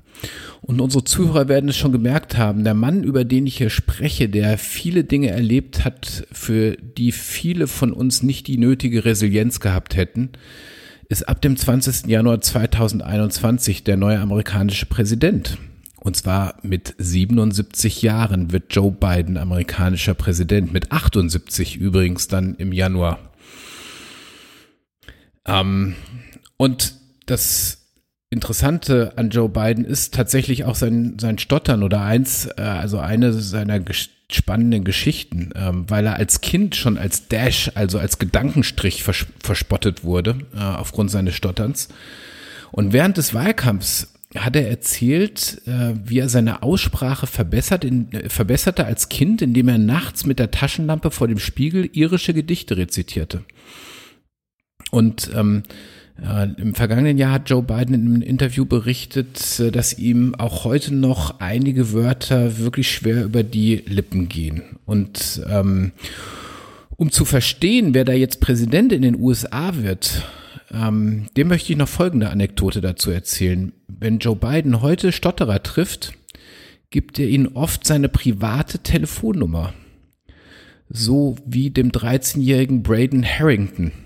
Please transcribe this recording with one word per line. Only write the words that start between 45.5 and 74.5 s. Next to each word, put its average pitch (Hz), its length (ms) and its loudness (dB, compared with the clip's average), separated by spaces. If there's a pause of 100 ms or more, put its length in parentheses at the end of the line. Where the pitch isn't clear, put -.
äh, 120 280 -2 (100)
wie 117 160 0
er 131 80 0
seine 117 340 2
Aussprache 135 640 -2
verbessert 120 580 -2
in, 123 260 -2
äh, - 160 -8
verbesserte - 580 0
als - 220 -4
Kind, 208 340 2
indem 127 280 4
er 117 80 4
nachts 113 480 2
mit 135 120 0
der 117 140 0
Taschenlampe 156 600 -2
vor 117 180 0
dem 104 100 0
Spiegel 170 540 -2
irische 165 400 2
Gedichte 156 420 -2
rezitierte. 90 720 -4 (1500)
Und, 113 420 2
ähm, 104 300 2 (580)
äh, 101 280 -2 (120)
im 104 140 -2
vergangenen 123 420 2
Jahr 135 140 2
hat 135 180 0
Joe 127 140 2
Biden 123 320 0
in 113 100 2
einem 117 160 4
Interview 131 440 0
berichtet, 123 960 -2
äh, 117 100 2
dass 117 260 -2
ihm 120 380 2
auch 120 300 -4
heute 139 280 0
noch 131 460 0
einige 120 540 0
Wörter 120 640 0
wirklich 120 340 -2
schwer 113 320 0
über 113 200 0
die 107 420 2
Lippen 92 420 -2
gehen. 80 340 -6 (240)
Und, 101 640 -4
ähm, 95 440 2 (1040)
um 156 140 0
zu - 120 2
verstehen, 165 720 2
wer 131 100 4
da 127 100 0
jetzt 131 280 2
Präsident 135 500 4
in 139 120 2
den 117 120 4
U 127 160 2
S 117 220 -2
A 165 240 -4
wird, 95 460 -2 (460)
ähm, 107 580 0 (100)
dem 143 100 4
möchte 175 240 0
ich 147 60 -2
noch 143 100 2
folgende 160 420 0
Anekdote 98 520 0
dazu 92 280 -2
erzählen. 92 640 -2 (160)
Wenn 107 320 -2
Joe 113 160 0
Biden 123 460 2